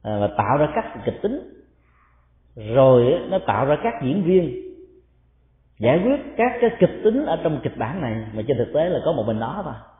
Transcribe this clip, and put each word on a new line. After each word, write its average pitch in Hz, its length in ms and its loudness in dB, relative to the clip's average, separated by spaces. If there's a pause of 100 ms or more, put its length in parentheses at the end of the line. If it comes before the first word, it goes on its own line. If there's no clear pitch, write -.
ờ, 107 180 -4
và 101 160 -2
tạo 107 200 0
ra 151 180 2
các 220 100 -2 (200)
kịch - 180 -6
tính, 247 280 -6 (1040)
rồi 123 560 6
á, 175 60 2 (100)
nó 190 100 0
tạo 113 280 0
ra 147 160 2
các 233 200 -4
diễn 160 220 -2
viên 175 480 0 (1040)
giải 127 260 4
quyết 277 160 2 (160)
các 240 240 2
cái 233 100 4 (100)
kịch 175 240 2
tính 262 220 2
ở 165 160 -2
trong 143 200 -2
kịch - 160 -6
bản 127 220 -4
này, 110 340 -6
mà 107 140 -6
trên 135 100 2
thực 120 160 -2
tế 160 140 2
là 160 160 -2
có 160 80 0
một 120 140 -2
mình 110 120 -2
nó 139 260 -6
thôi. 127 100 -10 (260)